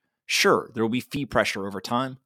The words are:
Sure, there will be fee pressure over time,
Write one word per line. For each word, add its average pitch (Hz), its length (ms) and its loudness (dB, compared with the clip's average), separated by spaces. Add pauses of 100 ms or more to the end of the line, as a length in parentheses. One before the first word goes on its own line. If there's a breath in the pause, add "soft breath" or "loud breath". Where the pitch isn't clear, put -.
(240)
Sure, - 500 2
there 113 80 0
will 113 80 2
be 123 100 0
fee 143 260 -6
pressure 104 400 0
over 98 140 -8
time, 131 460 -4